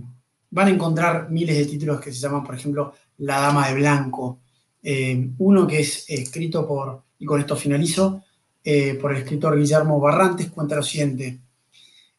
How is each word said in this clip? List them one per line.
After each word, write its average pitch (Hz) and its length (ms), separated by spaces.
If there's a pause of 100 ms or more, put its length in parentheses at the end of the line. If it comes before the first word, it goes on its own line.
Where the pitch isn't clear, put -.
(500)
van 196 180
a - 20
encontrar 165 600
miles 160 260
de 147 80
títulos 147 360
que 143 120
se 123 80
llaman, 143 240
por 131 100
ejemplo, 147 380 (260)
La 139 220
Dama 143 280
de 131 60
Blanco. 135 680 (420)
Eh, 131 560
uno 190 280
que 151 140
es - 280
escrito 160 580
por, 139 360 (160)
y - 60
con 147 160
esto 143 160
finalizo, 165 680 (400)
eh, 139 300
por 143 180
el 127 100
escritor 151 340
Guillermo 151 440
Barrantes, 175 500
cuenta 151 260
lo 147 60
siguiente. 135 580 (800)